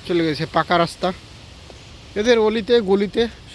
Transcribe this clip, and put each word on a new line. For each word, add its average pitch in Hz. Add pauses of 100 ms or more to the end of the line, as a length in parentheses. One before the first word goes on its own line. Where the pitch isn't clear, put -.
চলে 170
গেছে, 156
পাকা 165
রাস্তা। 170 (1000)
এদের 226
অলিতে 220
গলিতে 202 (280)